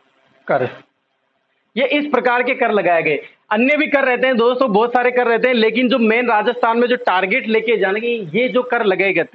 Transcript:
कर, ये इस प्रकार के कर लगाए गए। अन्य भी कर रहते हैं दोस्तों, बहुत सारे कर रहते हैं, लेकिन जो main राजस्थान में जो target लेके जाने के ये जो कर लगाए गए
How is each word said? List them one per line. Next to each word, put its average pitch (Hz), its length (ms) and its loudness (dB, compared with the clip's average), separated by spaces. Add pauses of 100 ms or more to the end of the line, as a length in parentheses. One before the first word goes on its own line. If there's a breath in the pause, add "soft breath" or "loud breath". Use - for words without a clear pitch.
(480)
कर, 127 200 0 (1080)
ये 247 140 0
इस 294 180 -2
प्रकार 247 360 0
के 254 120 -4
कर 233 160 0
लगाए 175 320 0
गए। 151 200 -2 (280 loud breath)
अन्य 247 260 2
भी 302 100 0
कर 277 180 0
रहते 254 220 0
हैं 262 100 0
दोस्तों, 247 360 2
बहुत 233 200 2
सारे 247 180 2
कर 247 160 0
रहते 226 200 2
हैं, 254 80 2
लेकिन 220 340 2
जो 262 100 2
main 233 300 2
राजस्थान 233 500 0
में 240 80 2
जो 247 100 2
target 202 500 -2
लेके 220 300 0
जाने 196 220 0
के 233 80 -6 (260)
ये 240 160 0
जो 247 140 0
कर 240 220 -2
लगाए 190 280 0
गए 156 220 0